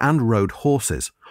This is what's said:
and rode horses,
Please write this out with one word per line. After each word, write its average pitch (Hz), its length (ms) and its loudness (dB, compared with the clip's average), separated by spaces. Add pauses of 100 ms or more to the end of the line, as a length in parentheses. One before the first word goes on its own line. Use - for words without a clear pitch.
and 135 300 2
rode 101 220 2
horses, 131 600 -2 (180)